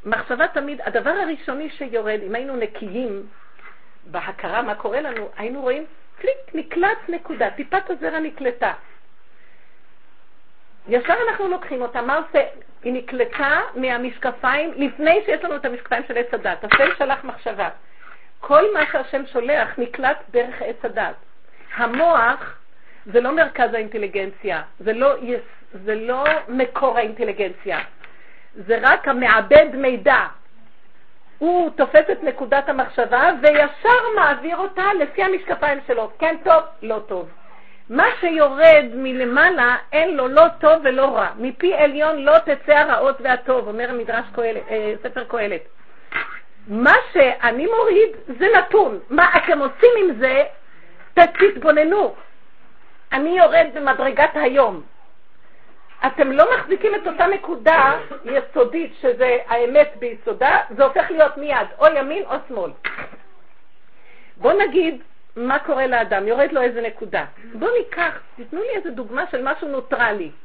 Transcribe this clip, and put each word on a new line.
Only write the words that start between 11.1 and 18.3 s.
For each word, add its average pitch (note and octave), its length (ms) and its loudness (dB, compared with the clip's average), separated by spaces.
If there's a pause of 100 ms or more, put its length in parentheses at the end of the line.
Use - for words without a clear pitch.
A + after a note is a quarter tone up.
אנחנו G4+ 180 -4
לוקחים F4 340 -4
אותה, A#3+ 200 -6
מה C4 140 0
עושה? D#4 320 0 (360)
היא B3 100 -4
נקלטה B3+ 680 -2 (160)
מהמשקפיים, B3+ 1000 -4
לפני D4+ 500 2
שיש D4+ 180 -2
לנו E4 120 -4
את C#4+ 100 -8
המשקפיים A#3+ 420 -4
של A#3 100 -4
עץ A#3+ 160 -2
הדת. G3 300 -4
השם C4+ 240 4 (100)
שלח C4+ 260 -2
מחשבה. G#3 460 -6 (680)